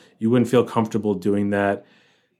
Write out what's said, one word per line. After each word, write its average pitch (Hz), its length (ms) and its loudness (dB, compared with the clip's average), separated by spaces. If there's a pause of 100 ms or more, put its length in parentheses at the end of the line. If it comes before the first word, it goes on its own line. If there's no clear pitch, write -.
(200)
You 113 100 -2
wouldn't 120 200 2
feel 120 160 4
comfortable 110 480 -2
doing 101 380 -2
that. 101 340 0 (540)